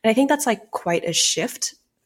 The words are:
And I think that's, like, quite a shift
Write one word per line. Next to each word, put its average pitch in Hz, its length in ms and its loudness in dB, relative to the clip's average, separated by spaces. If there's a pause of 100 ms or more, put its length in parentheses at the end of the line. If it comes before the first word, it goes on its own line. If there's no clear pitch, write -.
And 226 80 4
I 220 40 2
think 277 160 4
that's, 294 160 2
like, 220 240 -2
quite - 340 -2
a 170 80 -4
shift - 640 -2 (320)